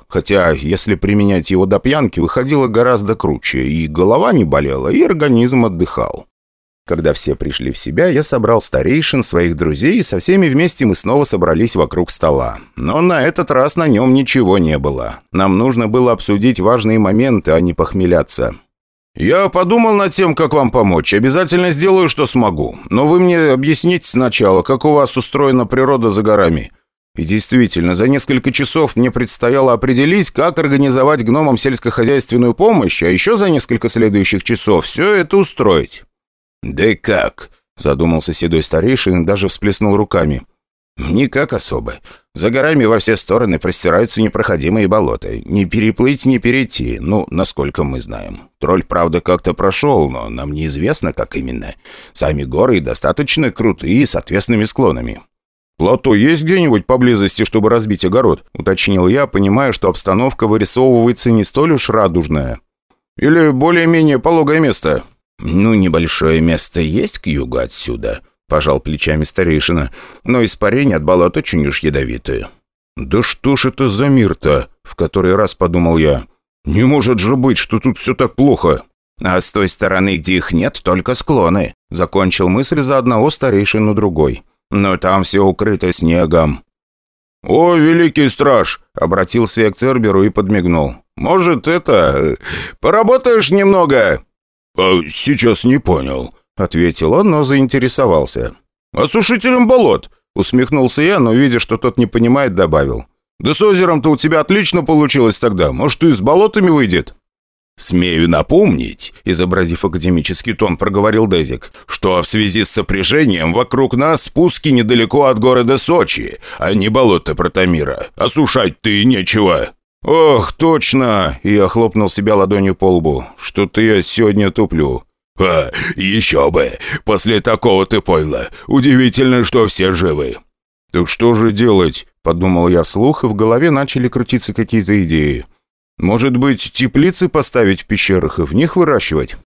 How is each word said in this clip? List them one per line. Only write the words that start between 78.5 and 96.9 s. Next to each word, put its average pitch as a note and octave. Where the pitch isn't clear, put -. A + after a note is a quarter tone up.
"А F2+
с -
той G2+
стороны, F#2+
где F2+
их -
нет, F2
только F#2
склоны", — G2
закончил F2+
мысль C3+
за C3+
одного B2
старейшину G#2+
другой. D#2+
"Но G2
там F#2+
всё G2
укрыто F#2+
снегом". E2
"О, E3+
великий D#3+
страж!" — B2
обратился G2
я G#2
к -
Церберу A2
и G#2
подмигнул. F2
"Может, E3+
это, D#3+
э, C#2
поработаешь A3
немного?" D#3+
"А, F#2
сейчас A2+
не B2+
понял", — C2+
ответил E2+